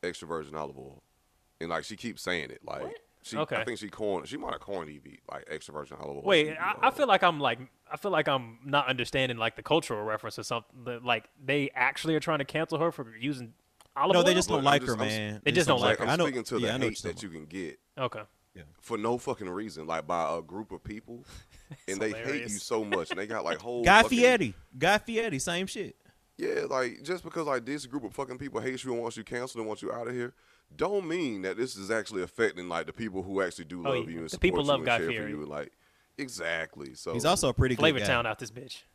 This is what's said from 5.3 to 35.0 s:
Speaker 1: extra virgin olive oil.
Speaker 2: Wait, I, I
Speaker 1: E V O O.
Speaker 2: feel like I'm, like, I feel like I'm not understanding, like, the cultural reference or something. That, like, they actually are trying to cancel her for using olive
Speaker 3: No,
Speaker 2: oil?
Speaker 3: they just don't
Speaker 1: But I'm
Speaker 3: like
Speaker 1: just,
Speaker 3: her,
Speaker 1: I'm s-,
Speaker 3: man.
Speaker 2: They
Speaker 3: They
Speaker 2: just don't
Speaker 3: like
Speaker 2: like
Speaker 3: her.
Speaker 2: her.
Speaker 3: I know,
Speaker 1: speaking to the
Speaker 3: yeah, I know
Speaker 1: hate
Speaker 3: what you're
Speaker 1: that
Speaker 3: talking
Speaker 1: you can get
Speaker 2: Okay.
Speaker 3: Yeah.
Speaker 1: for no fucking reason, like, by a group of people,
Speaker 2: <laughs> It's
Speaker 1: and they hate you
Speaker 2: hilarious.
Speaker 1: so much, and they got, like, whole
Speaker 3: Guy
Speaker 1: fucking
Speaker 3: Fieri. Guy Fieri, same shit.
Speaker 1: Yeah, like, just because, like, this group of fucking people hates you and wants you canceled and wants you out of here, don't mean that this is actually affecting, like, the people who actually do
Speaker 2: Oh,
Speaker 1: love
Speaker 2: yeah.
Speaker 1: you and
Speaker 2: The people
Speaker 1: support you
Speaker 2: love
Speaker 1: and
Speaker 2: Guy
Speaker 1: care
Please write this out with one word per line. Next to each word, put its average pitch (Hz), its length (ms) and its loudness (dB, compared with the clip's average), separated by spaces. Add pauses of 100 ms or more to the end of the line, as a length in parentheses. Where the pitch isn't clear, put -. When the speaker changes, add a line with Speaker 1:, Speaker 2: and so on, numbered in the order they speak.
Speaker 1:
extra 78 220 -10
virgin 71 260 -10
olive 71 180 -8
oil. - 60 -10
Speaker 2:
Wait, 156 280 6
I, - 0 -
I - 20 -8
Speaker 1:
E 175 220 -2
V - 80 -12
O 233 40 8
O. 262 40 6
Speaker 2:
feel 277 160 2
like 196 160 6
I'm, 165 180 4
like, 123 180 2 (320)
I 151 60 -6
feel 202 140 -4
like 156 180 2
I'm 120 340 0
not 139 240 2
understanding, 127 500 0
like, 113 200 0
the 107 60 -12
cultural 147 420 2
reference 107 340 -4
or 117 40 -6
something. 120 420 -6
That, 120 180 -8
like, 120 260 0 (140)
they 139 320 2
actually 135 400 2
are 147 60 2
trying 156 180 2
to 139 60 0
cancel 156 320 -2
her 165 140 2
for 117 260 -10
using 123 360 -6 (420)
olive 156 180 6
Speaker 3:
No, 175 60 10
Speaker 2:
oil? 175 60 8
Speaker 3:
they 185 100 8
just 180 120 4
don't - 100 4
Speaker 1:
But - 20 4
I'm 135 60 4
Speaker 3:
like 143 180 8
Speaker 1:
just, 127 120 2
Speaker 3:
her, 107 80 0
Speaker 1:
I'm 107 60 2
s-, 107 80 0
Speaker 3:
man. 107 260 -4
Speaker 2:
They 147 80 4
Speaker 3:
They - 40 4
Speaker 2:
just 165 120 6
don't 131 140 6
Speaker 3:
like 120 80 6
Speaker 2:
like 110 100 4
Speaker 3:
her. 110 60 2
Speaker 2:
her. 120 60 2
Speaker 3:
I 147 40 4
know, 170 100 4
Speaker 1:
speaking 127 180 -2
to - 120 -6
the 107 60 4
Speaker 3:
yeah, 113 140 2
I - 20 -2
know 135 80 0
Speaker 1:
hate 110 60 0
Speaker 3:
what - 120 -10
you're 87 100 -4
Speaker 1:
that 85 60 -10
Speaker 3:
talking 98 120 -10
Speaker 1:
you 80 80 -12
can 78 80 -14
get 82 320 -8 (180)
Speaker 2:
Okay. 120 240 -4 (320)
Speaker 3:
Yeah. 87 100 -18 (180)
Speaker 1:
for 113 160 -6
no 113 200 2
fucking 110 320 -6
reason, 90 380 -8
like, 82 200 -2
by 82 300 0
a 82 40 -4
group 92 300 -12
of 87 120 -14
people, 117 400 -12 (280)
Speaker 2:
<laughs> - 200 -20
It's 143 160 -18
Speaker 1:
and 98 140 -2
they 107 100 0
hate 107 60 -6
you 117 60 -8
Speaker 2:
hilarious. 117 400 -4
Speaker 1:
so 110 200 0
much, 92 280 -2
and 87 80 -6
they 104 80 -4
got, 110 180 -4
like, 80 140 -2
whole 120 240 -4
Speaker 3:
Guy 196 180 10
Speaker 1:
fucking 226 160 4
Speaker 3:
Fieri. 240 360 6 (240)
Guy 175 200 4
Fieri, 220 420 -2
same 175 280 -2
shit. - 280 -8 (420)
Speaker 1:
Yeah, - 320 -2
like, 127 340 0
just 170 200 -6
because, 165 220 -4
like, 127 200 0
this 139 200 -4
group 127 180 -6
of 104 100 -6
fucking 127 260 -6
people 135 220 -4
hates 131 220 -4
you 131 100 -2
and 117 80 -2
wants 117 160 -4
you 113 60 -10
canceled 127 360 -6
and 110 80 -4
wants 107 160 -6
you 98 80 -4
out 117 160 -4
of 123 60 -6
here, 123 200 -4 (420)
don't 185 320 0
mean 151 360 -2
that 92 140 -2
this 120 180 -2
is 98 160 -4
actually 107 320 0
affecting, 90 440 0
like, 85 200 -2
the 80 60 -10
people 98 280 -4
who 95 200 0
actually 87 240 -2
do 85 200 -8
Speaker 2:
Oh, 139 60 2
Speaker 1:
love 127 180 -2
Speaker 2:
yeah. 82 60 -8
Speaker 1:
you 82 60 -6
and 80 80 -8
Speaker 2:
The - 100 -8
people 175 240 4
Speaker 1:
support - 20 2
you - 40 0
Speaker 2:
love 139 100 6
Speaker 1:
and - 60 -4
Speaker 2:
Guy 120 120 4
Speaker 1:
care 82 120 0